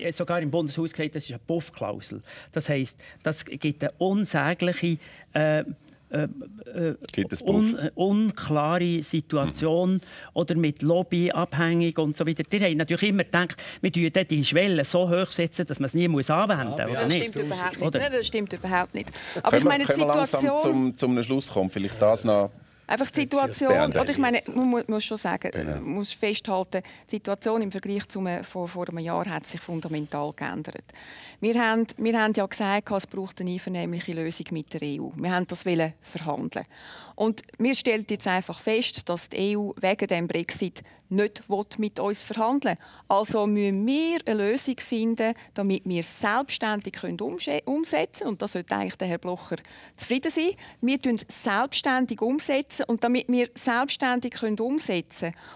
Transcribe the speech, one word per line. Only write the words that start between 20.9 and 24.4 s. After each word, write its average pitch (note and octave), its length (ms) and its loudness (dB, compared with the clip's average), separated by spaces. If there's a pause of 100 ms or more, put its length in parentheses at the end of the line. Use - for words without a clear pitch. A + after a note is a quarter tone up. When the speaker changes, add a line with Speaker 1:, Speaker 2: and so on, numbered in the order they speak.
Speaker 2:
zum, B2+ 180 2
zum A#2+ 80 2
Schluss C3 280 0
kommen? F#2+ 200 2
Vielleicht G2+ 320 -2
das A2 220 6
noch. G#2 260 4 (400)
Speaker 4:
Einfach B3+ 200 0
die - 60 -6
Speaker 2:
Sehr D4 80 2
Speaker 4:
Situation, C4+ 500 2
Speaker 2:
angenehm. D#3+ 280 4
Speaker 4:
oder - 100 2
ich C#4 40 -4
meine, B3 300 2